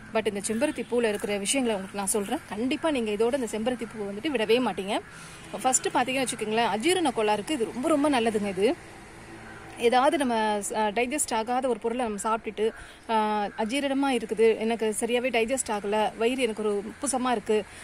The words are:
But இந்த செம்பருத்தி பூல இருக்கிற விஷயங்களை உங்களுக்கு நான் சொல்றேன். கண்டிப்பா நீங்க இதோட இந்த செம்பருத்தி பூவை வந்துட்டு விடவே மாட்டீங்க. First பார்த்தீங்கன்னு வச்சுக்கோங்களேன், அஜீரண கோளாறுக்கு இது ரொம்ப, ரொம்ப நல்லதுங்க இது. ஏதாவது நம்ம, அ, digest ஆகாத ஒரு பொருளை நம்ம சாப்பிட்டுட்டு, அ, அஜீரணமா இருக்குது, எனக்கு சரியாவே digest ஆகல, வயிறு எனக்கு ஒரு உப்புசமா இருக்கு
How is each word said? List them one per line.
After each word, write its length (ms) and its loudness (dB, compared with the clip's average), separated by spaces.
But 180 0
இந்த 160 -4
செம்பருத்தி 420 0
பூல 240 2
இருக்கிற 320 -2
விஷயங்களை 300 2
உங்களுக்கு 260 -6
நான் 140 0
சொல்றேன். 280 -2
கண்டிப்பா 360 0
நீங்க 280 0
இதோட 240 2
இந்த 120 -4
செம்பருத்தி 380 -2
பூவை 180 -6
வந்துட்டு 260 -4
விடவே 220 4
மாட்டீங்க. 280 -2
First 260 4
பார்த்தீங்கன்னு 380 2
வச்சுக்கோங்களேன், 480 0
அஜீரண 420 2
கோளாறுக்கு 420 0
இது 140 -2
ரொம்ப, 160 -2
ரொம்ப 220 4
நல்லதுங்க 480 2
இது. 100 4
ஏதாவது 340 6
நம்ம, 140 2
அ, 80 0
digest 420 0
ஆகாத 300 0
ஒரு 140 0
பொருளை 220 -2
நம்ம 200 -4
சாப்பிட்டுட்டு, 420 0
அ, 60 4
அஜீரணமா 560 0
இருக்குது, 280 2
எனக்கு 280 0
சரியாவே 340 0
digest 400 0
ஆகல, 240 -2
வயிறு 280 0
எனக்கு 180 -4
ஒரு 80 0
உப்புசமா 400 -2
இருக்கு 280 0